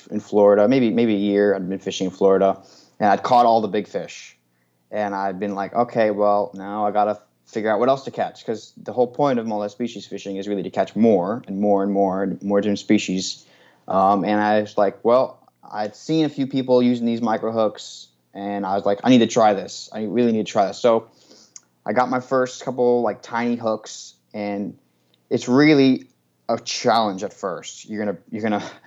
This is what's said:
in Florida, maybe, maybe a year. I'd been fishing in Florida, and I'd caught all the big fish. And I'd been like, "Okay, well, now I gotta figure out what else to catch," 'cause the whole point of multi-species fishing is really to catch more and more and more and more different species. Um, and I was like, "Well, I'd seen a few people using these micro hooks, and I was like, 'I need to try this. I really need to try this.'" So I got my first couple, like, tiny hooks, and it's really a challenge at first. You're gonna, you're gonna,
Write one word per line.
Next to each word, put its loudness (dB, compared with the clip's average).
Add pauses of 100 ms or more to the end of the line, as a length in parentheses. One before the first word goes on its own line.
(100)
in -4
Florida, 6
maybe, 4
maybe 2
a 0
year. 2
I'd -4
been -6
fishing -6
in -4
Florida, 2 (400)
and 2
I'd 2
caught 4
all 4
the -4
big -4
fish. -12 (540)
And -4
I'd -6
been -6
like, -8
"Okay, 2
well, 2
now -4
I 0
gotta 0 (260)
figure -4
out 0
what 2
else 0
to -10
catch," -8
'cause -10
the -14
whole 0
point 0
of -8
multi-species -6
fishing -10
is -8
really -4
to -8
catch -4
more 2
and -6
more 2
and -2
more 0
and -6
more 0
different -2
species. -2 (440)
Um, 2
and 0
I 2
was -6
like, 0
"Well, 2 (280)
I'd -8
seen -2
a -2
few -4
people 2
using 2
these -2
micro -2
hooks, -4 (240)
and -6
I -2
was -2
like, 0
'I 2
need 8
to 4
try 2
this. -10
I -8
really 0
need -2
to -14
try 2
this.'" -8
So 0 (760)
I -6
got 0
my -2
first -2
couple, 0
like, -4
tiny -4
hooks, -8 (180)
and -8 (540)
it's -2
really 4 (420)
a -2
challenge 0
at -10
first. -10
You're -6
gonna, -4 (120)
you're -8
gonna, -2 (240)